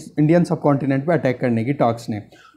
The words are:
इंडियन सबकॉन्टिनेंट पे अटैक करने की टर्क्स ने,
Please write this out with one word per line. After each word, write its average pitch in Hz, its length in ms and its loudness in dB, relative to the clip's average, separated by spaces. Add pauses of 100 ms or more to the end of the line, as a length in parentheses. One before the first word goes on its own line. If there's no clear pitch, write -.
(200)
इंडियन 165 240 4
सबकॉन्टिनेंट 139 640 0
पे 175 60 2
अटैक 131 260 0
करने 117 260 0
की 139 80 -2
टर्क्स 120 360 -2
ने, 107 100 -6 (380)